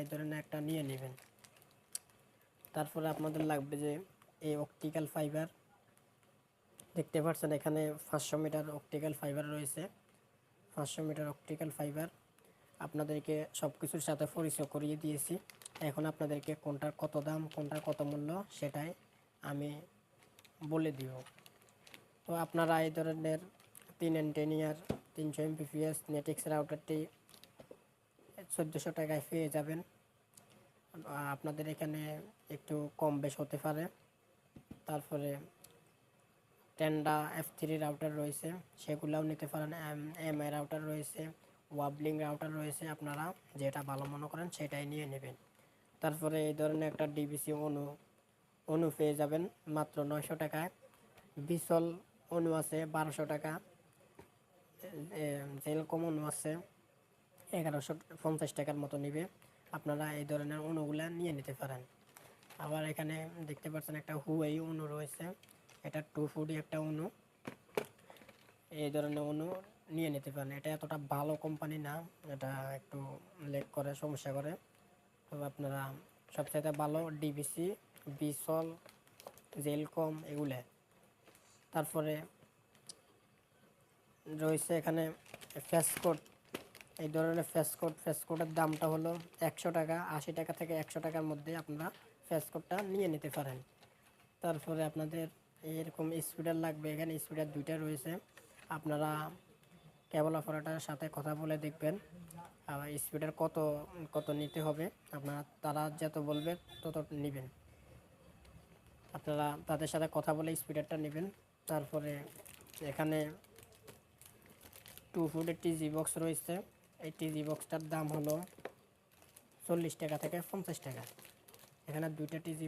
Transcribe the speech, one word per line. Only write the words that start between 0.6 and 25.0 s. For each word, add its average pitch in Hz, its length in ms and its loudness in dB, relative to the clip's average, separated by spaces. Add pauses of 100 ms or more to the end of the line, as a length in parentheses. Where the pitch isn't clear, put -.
নিয়ে 160 220 2
নেবেন। 131 240 -4 (1600)
তারপরে 156 380 0
আপনাদের 156 380 0
লাগবে 143 320 2
যে 147 100 4 (540)
এই 151 160 4
অপটিক্যাল 156 500 -2
ফাইবার, 156 340 0 (1500)
দেখতে 160 280 2
পাচ্ছেন 156 320 2
এখানে 151 240 2 (280)
পাঁচশো 151 340 0
মিটার 151 220 0 (140)
অপটিক্যাল 151 420 -2
ফাইবার 147 320 0
রয়েছে, 151 280 -4 (920)
পাঁচশো 151 320 -2
মিটার 151 260 -2
অপটিক্যাল 156 440 -4
ফাইবার। 151 300 -2 (800)
আপনাদেরকে 151 500 0 (240)
সব 143 200 2
কিছুর 156 280 -2
সাথে 151 180 2 (100)
পরিচয় 156 380 2
করিয়ে 151 300 0
দিয়েছি। 151 300 0 (560)
এখন 151 220 2
আপনাদেরকে 151 400 0 (140)
কোনটার 147 360 0
কত 156 120 0 (140)
দাম, 156 140 2 (140)
কোনটার 151 320 -2
কত 147 120 2 (120)
মূল্য, 147 180 0 (300)
সেটাই 147 320 -2 (600)
আমি 143 180 0 (1000)
বলে 160 260 4
দিব। 131 160 -4 (1120)
তো 175 60 -2 (140)
আপনারা 165 300 6 (100)
এই 160 120 2
ধরনের 160 420 2 (600)
তিন 165 180 4
অ্যান্টেনিয়ার 156 600 4 (380)